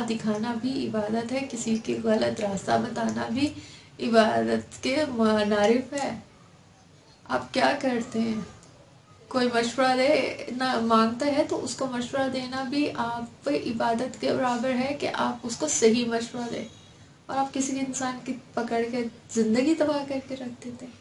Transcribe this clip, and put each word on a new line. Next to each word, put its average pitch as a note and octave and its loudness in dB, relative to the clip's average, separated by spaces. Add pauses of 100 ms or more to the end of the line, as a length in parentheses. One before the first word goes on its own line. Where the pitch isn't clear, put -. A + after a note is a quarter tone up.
दिखाना A3 -2
भी A#3 -2 (100)
इबादत A3 -2
है, C4 -2
किसी A3+ -2
के A#3+ -4
गलत A3 2
रास्ता G3+ 0
बताना A3+ -2
भी C#4 0 (480)
इबादत A3+ 4
के C#4 0
मानारिफ G#3+ 4
है। C#4 -2 (1120)
आप B3 -4
क्या C4 4
करते A#3+ -2
हैं? A3 -2 (840)
कोई B3 2
मशवरा A#3+ 2
दे C4 2
ना, B3+ -2
मांगता A3+ 4
है C#4+ 4
तो - -2
उसको B3+ -4
मशवरा B3+ -2
देना B3+ -4
भी C#4+ 0
आप A#3 -4 (160)
पे C#4+ 2
इबादत A#3 -2
के C4 0
बराबर B3 0
है C4 0
कि C#4+ -4
आप A#3+ -2
उसको A#3+ -4
सही A#3 4
मशवरा A#3 -4
दें। - -6 (640)
और C4 -6
आप C4+ 0
किसी C4+ -2
इंसान B3+ -4
की C4 -6 (220)
पकड़ A#3 0
के A#3+ -2 (300)
ज़िंदगी A#3 4
तबाह D4 2
करके C4+ -6
रख C4 -8 (140)
देते B3 -12
हैं। B3 -16